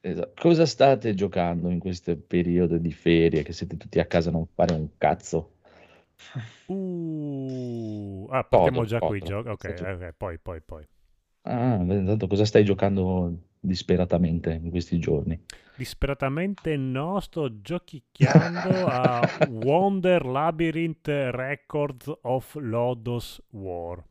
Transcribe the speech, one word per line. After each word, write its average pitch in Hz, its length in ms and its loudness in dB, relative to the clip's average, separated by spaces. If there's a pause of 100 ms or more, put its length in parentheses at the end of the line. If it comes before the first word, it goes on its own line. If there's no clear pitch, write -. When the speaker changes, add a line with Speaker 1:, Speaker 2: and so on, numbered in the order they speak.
Speaker 1:
esatto. - 400 -6
Cosa 165 260 6
state 120 480 4
giocando 87 560 0
in 87 80 0
questo 87 400 -4
periodo 87 600 2
di 82 120 0
ferie, 82 540 4
che - 80 -10
siete - 240 -8
tutti - 240 -2
a 82 60 0
casa 85 240 2
a - 20 -2
non 80 200 0
fare 85 220 2
un 78 140 -4 (100)
cazzo? 80 540 -2 (1120)
Speaker 2:
Uh, 131 1600 -6
ah, 127 140 0
partiamo - 340 4
Speaker 1:
Todo, 113 100 0
Speaker 2:
già 113 100 -2
coi 98 220 -2
Speaker 1:
Todo, 90 100 -8
Speaker 2:
giochi. 107 180 -6
Ok, 104 120 -8
Speaker 1:
stai - 140 -8 (240)
gio- 90 60 -12
Speaker 2:
ok, 82 120 -12
poi, 87 220 -8
poi, 85 220 -12
poi. 78 260 -18 (560)
Speaker 1:
Ah, 120 340 0
beh, 90 180 2
intanto 101 320 2
cosa 101 180 4
stai 107 200 6
giocando 92 680 0 (280)
disperatamente 87 920 0 (100)
in 85 80 -6
questi 87 280 -2
giorni? 80 420 -2 (360)
Speaker 2:
Disperatamente 147 1000 -4
no, 139 440 -2
sto 131 400 -6
giochicchiando 170 1300 2
a 123 340 2
Speaker 1:
<laughs> - 280 0
Speaker 2:
Wonder 170 800 2
Labyrinth 160 800 -2
Records 139 1040 -4 (100)
of 127 340 -4
Lodoss 120 840 -4 (100)
War 87 600 -10